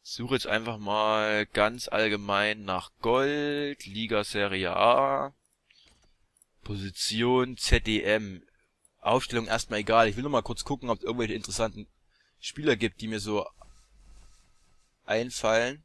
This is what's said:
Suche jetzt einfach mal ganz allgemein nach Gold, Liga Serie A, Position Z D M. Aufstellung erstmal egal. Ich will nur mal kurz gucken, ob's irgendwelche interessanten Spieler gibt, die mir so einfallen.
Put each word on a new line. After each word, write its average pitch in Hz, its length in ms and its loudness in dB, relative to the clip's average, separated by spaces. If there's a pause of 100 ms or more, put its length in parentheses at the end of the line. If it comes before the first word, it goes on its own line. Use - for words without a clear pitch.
Suche - 320 -6
jetzt 127 140 -2
einfach 113 300 -2
mal 107 680 2
ganz 107 420 0
allgemein 104 800 0
nach 92 260 -4 (100)
Gold, 143 840 0
Liga 107 400 -2
Serie 95 500 -2
A, 135 580 4 (1300)
Position 113 920 0
Z - 300 2
D 110 160 0
M. 104 400 -2 (560)
Aufstellung 117 480 0
erstmal 110 320 -2
egal. 113 300 6
Ich 101 80 -4
will 127 60 -6
nur 147 80 -4
mal 120 100 2
kurz - 240 -8
gucken, 131 240 -4
ob's 110 140 -2
irgendwelche 113 320 -2
interessanten 107 520 -6 (520)
Spieler 147 360 0
gibt, 110 240 -4
die 113 80 -10
mir 110 120 -6
so 104 280 -2 (1600)
einfallen. 117 800 0